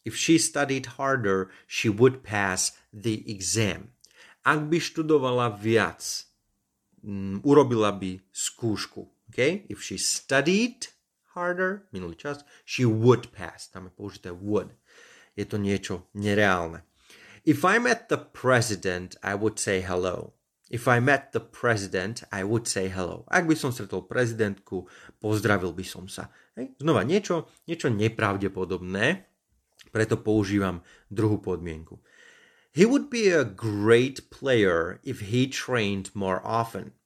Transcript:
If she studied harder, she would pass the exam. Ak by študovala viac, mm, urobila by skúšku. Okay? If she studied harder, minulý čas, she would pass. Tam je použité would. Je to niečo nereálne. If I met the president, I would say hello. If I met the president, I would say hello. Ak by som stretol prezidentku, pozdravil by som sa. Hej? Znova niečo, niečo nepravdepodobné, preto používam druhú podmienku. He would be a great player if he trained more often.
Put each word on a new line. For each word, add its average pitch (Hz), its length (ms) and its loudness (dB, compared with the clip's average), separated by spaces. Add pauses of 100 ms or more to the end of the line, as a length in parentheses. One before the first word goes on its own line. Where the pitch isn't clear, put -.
If - 160 -10
she 165 240 4
studied 135 560 -2
harder, 107 560 0 (160)
she - 240 0
would 127 320 4
pass 98 480 -2 (160)
the 107 400 -6
exam. 95 640 -2 (540)
Ak 151 240 2
by 170 100 2
študovala 127 800 0
viac, 104 420 2 (1040)
mm, 98 400 -8
urobila 120 480 4
by 95 300 -8 (100)
skúšku. - 800 -8 (160)
Okay? 165 400 0
If - 140 -12
she 95 160 -10
studied 185 920 0 (460)
harder, 180 580 -4
minulý 90 240 -10
čas, 143 300 -12 (180)
she - 220 0
would 113 480 4
pass. - 340 -14
Tam 92 220 -16
je - 20 -20
použité 101 400 -14
would. 98 400 -2 (640)
Je 104 80 -4
to 104 160 -4
niečo 98 560 -2
nereálne. 98 680 0 (600)
If 156 180 2
I 196 140 6
met - 300 0
the 147 100 -2
president, 98 1040 0
I 101 160 -4
would 107 240 0
say 98 180 0
hello. 90 540 -4 (340)
If - 220 -2
I 120 80 6
met 135 320 2
the - 80 -4
president, 101 960 -4
I 98 80 -4
would 110 240 -2
say 95 240 -2
hello. 87 400 -6
Ak 175 160 2
by 160 80 4
som 147 160 -2
stretol 98 400 -6
prezidentku, 110 800 -2 (320)
pozdravil 104 480 2
by 92 160 -8
som 92 240 -14
sa. - 240 -14 (240)
Hej? 262 240 -10
Znova 151 240 2
niečo, 175 400 0 (240)
niečo - 160 -4
nepravdepodobné, 98 1400 0 (640)
preto 110 240 2
používam 98 640 2 (240)
druhú 107 320 0
podmienku. 87 640 -8 (720)
He 156 80 6
would 285 320 4
be 220 160 4
a 151 160 4
great 110 800 2
player 98 800 2
if 107 240 -8
he 127 160 2
trained 101 720 -2
more 95 240 -2
often. 110 640 -4